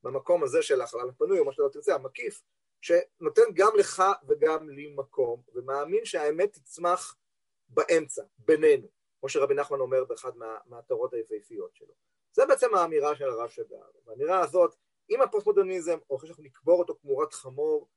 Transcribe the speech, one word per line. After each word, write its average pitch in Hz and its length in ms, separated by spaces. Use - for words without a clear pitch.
במקום 139 420
הזה 143 180
של 135 180
החלל 123 280
הפנוי, 160 300
או 156 60
מה 139 80
שאתה 143 160
תרצה, 147 260
המקיף, 127 480
שנותן 170 640
גם 196 220
לך 190 260
וגם 156 420
לי 147 260
מקום, 123 460
ומאמין 143 500
שהאמת 165 480
תצמח - 640
באמצע, 156 540
בינינו, 151 500
כמו 135 80
שרבי 139 260
נחמן 139 260
אומר 127 240
באחד 120 320
מה-, 113 300
מהתורות 120 480
היפהפיות 110 600
שלו." - 200
זה 262 140
בעצם 247 280
האמירה 156 420
של 139 120
הרב 117 200
שגר. - 280
והאמירה 147 340
הזאת, 165 360
אם 165 120
הפוסט-מודרניזם, 185 760
או 139 60
אחרי 156 100
שאנחנו 156 180
נקבור 165 340
אותו 175 240
כמורת 147 300
חמור 147 640